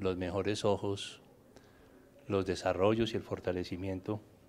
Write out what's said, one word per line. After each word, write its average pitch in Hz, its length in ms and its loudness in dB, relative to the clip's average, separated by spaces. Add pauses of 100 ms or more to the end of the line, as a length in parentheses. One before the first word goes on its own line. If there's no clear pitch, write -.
los 92 160 0
mejores 92 480 0
ojos 101 580 0 (1040)
los 98 160 2
desarrollos 95 720 2
y - 20 -2
el 95 60 -2
fortalecimiento 92 1000 -4 (280)